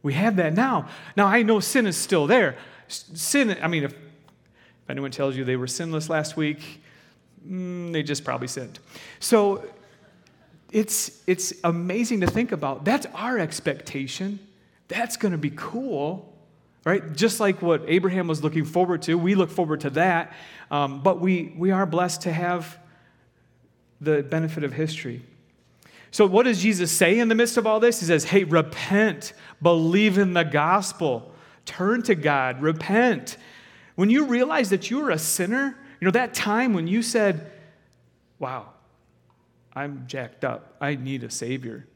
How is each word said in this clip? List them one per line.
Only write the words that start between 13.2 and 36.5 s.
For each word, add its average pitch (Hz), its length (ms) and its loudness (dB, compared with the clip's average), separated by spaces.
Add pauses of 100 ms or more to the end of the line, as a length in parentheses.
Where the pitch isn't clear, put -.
expectation. 160 1000 -6 (480)
That's 233 300 -6
gonna 185 220 -2
be 147 120 -2
cool, 185 840 -6 (520)
right? 160 320 -2
Just 220 240 2
like 202 200 2
what 165 280 2
Abraham 180 400 2
was 151 160 -2
looking 156 200 0
forward 175 380 0
to, 165 160 0
we 180 160 4
look 180 160 4
forward 156 300 -2
to 143 100 -4
that. 165 420 0 (380)
Um, 139 300 -2
but 175 200 2
we, 180 360 0
we 180 160 0
are 190 120 2
blessed 175 380 -2
to 175 100 -2
have 175 460 -4 (1200)
the 147 220 2
benefit 160 400 -2
of 139 100 -4
history. 127 500 -6 (920)
So - 140 6
what 196 180 6
does 226 180 2
Jesus 180 280 2
say 185 280 4
in 233 100 2
the 226 60 4
midst 233 220 2
of 233 100 2
all 220 140 2
this? 233 200 4
He 175 60 -4
says, 160 180 4
"Hey, 196 200 4
repent, 170 880 0 (280)
believe 175 560 4
in 196 160 4
the 175 120 2
gospel, 151 880 0 (320)
turn 220 380 -2
to 214 100 4
God, 139 480 0
repent." 190 760 0 (600)
When 190 120 4
you 269 160 4
realize 254 460 2
that 190 200 0
you're 277 200 -2
a 160 80 0
sinner, 240 580 -2 (240)
you 175 60 0
know, 185 60 4
that 240 200 0
time 226 400 0